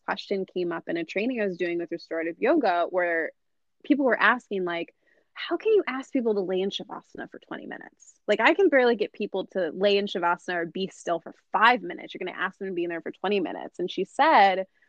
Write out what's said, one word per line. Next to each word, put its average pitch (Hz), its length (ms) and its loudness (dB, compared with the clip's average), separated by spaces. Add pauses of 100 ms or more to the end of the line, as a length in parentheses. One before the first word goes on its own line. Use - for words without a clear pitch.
question 196 420 -4
came 180 240 -4
up 165 180 -8
in 170 100 -4
a 170 60 -4
training 226 360 -4
I 208 60 0
was 185 100 -4
doing 175 220 -2
with 170 120 -6
restorative 165 480 -6
yoga, 208 520 2
where 170 420 0 (520)
people 285 200 2
were 240 160 2
asking, 208 460 0
like, 170 280 -6 (380)
"How - 240 -6
can 427 160 0
you 392 140 6
ask 262 260 -8
people 233 220 2
to 202 60 -2
lay 185 200 -2
in 196 100 0
Shavasana - 600 -12
for - 80 -16
twenty - 280 -12
minutes? - 600 -18
Like, 208 140 4
I 254 140 8
can 381 140 6
barely 247 280 6
get 202 180 -4
people 190 380 -6
to 180 180 -2
lay 202 260 2
in 202 100 0
Shavasana 180 500 -2
or 170 100 -2
be 185 220 -6
still 170 320 -6
for - 140 -18 (180)
five 220 300 4
minutes. - 300 -12
You're - 140 -12
gonna - 120 -10
ask 185 200 -6
them 190 100 -8
to 190 60 -6
be 170 100 -2
in 175 60 -4
there 165 100 -6
for 180 120 -10
twenty 208 280 -2
minutes." - 380 -8
And 180 120 -4
she 190 140 -4
said, 196 600 4 (220)